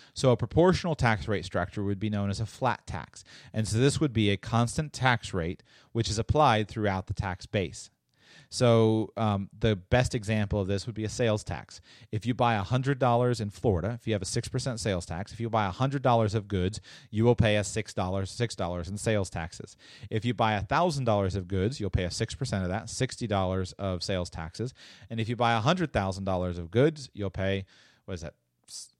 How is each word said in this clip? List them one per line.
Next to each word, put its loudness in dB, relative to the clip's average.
So 4
a 4
proportional 2
tax 2
rate 0
structure -2
would -2
be -2
known 0
as -4
a -2
flat -4
tax. -10
And -2
so 0
this 4
would 0
be 4
a 2
constant -2
tax 0
rate -4
which 0
is -2
applied 4
throughout -2
the -8
tax -6
base. -4
So, 4
um, 0
the 2
best 2
example -2
of -2
this -2
would -8
be -6
a -4
sales 0
tax. -10
If -4
you 0
buy 4
a 0
hundred 0
dollars 2
in -4
Florida, 0
if -10
you 0
have -2
a -6
six -4
percent -6
sales -2
tax, -8
if -16
you -4
buy 2
a -2
hundred -2
dollars 4
of -2
goods, 0
you 2
will 8
pay 4
a 2
six -6
dollars, -2
six -4
dollars -4
in -8
sales 0
taxes. -10
If -2
you 0
buy 2
a 0
thousand 0
dollars 2
of -4
goods, 0
you'll -4
pay 0
a -2
six -4
percent -2
of -2
that, -4
sixty -4
dollars 0
of -4
sales -2
taxes. -8
And -6
if -2
you -2
buy 4
a 2
hundred 2
thousand -2
dollars 0
of -10
goods, 2
you'll -4
pay, -2
what -8
is -10
that, -12
S-, -18